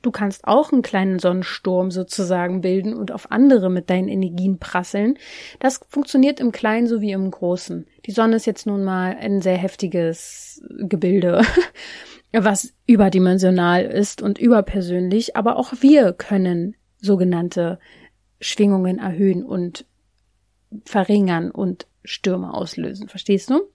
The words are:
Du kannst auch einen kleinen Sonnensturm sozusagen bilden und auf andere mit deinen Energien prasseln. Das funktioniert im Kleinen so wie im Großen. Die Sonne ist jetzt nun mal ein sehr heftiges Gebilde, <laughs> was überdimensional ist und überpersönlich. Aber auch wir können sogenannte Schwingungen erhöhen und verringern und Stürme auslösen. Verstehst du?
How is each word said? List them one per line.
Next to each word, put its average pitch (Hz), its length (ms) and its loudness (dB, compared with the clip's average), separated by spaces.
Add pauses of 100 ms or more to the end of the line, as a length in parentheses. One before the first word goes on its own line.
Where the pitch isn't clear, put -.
Du 240 100 -2
kannst - 340 -6
auch 294 280 2
einen 254 80 4
kleinen 190 360 -2
Sonnensturm 185 720 -2
sozusagen 180 680 -4
bilden 190 340 -2
und 214 200 -8
auf - 180 -12
andere 233 380 6
mit 180 200 -2
deinen 185 200 0
Energien 185 500 -2
prasseln. 202 580 -2 (420)
Das 262 280 -2
funktioniert 277 540 0
im 240 100 0
Kleinen 226 360 -2
so 226 120 0
wie 202 120 -2
im 190 200 -4
Großen. 175 560 -6 (180)
Die 220 60 -10
Sonne 226 240 2
ist 220 100 -2
jetzt 220 220 -4
nun 202 160 -2
mal 185 340 -2
ein 202 220 -2
sehr 180 180 0
heftiges 170 1040 -6 (160)
Gebilde, 180 680 2 (440)
<laughs> - 460 -20
was 202 400 0 (140)
überdimensional 185 1000 4
ist - 360 -4
und 208 180 -2
überpersönlich. 196 1000 2
Aber 220 180 0
auch - 240 -4
wir 269 320 6
können 180 640 -2 (300)
sogenannte 175 760 0 (600)
Schwingungen 190 580 0
erhöhen 185 460 0
und - 400 -6 (1000)
verringern 185 680 0
und 180 360 -6 (160)
Stürme 185 500 -6
auslösen. 190 540 -10
Verstehst 196 420 -2
du? 294 120 2 (140)